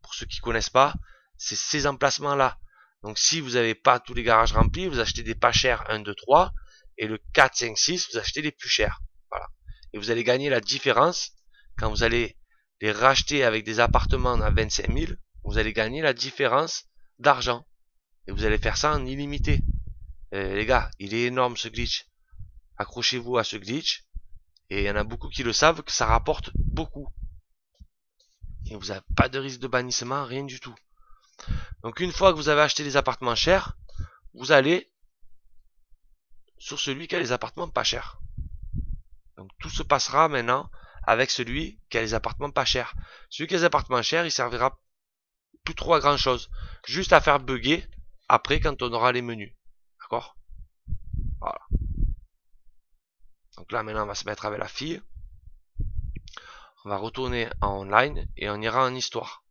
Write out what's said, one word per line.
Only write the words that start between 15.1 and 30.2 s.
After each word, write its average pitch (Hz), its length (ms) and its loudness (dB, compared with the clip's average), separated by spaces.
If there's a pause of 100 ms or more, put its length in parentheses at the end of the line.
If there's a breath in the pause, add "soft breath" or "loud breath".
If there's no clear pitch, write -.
vous 104 140 0
allez 110 140 2
gagner 113 280 0
la 147 140 2
différence 135 720 0 (340)
d'argent. 123 480 2 (600)
Et 98 60 -8
vous 104 120 -2
allez 107 140 2
faire 110 180 0
ça 151 160 2
en 139 140 -2
illimité. 143 560 0 (720)
Euh, 98 200 -2
les 107 120 0
gars, 120 320 2
il 98 160 -6
est 117 80 2
énorme 123 340 0
ce 113 120 -8
glitch. 117 380 -4 (680)
Accrochez-vous 120 640 -2
à 110 60 2
ce 107 120 -6
glitch. 110 480 -6 (640)
Et 98 120 -2
il 101 40 2
y 101 60 0
en 104 60 -2
a 104 80 0
beaucoup - 260 -8
qui - 120 -6
le 117 120 0
savent, 160 280 4
que - 100 -8
ça - 120 0
rapporte 117 500 2
beaucoup. - 540 -2 (1600)
Et 107 100 -6
vous 98 120 -10
n'avez 95 120 -6 (160)
pas 131 140 4
de 131 80 -4
risque 131 220 -6
de 127 60 -6
bannissement, 123 600 -2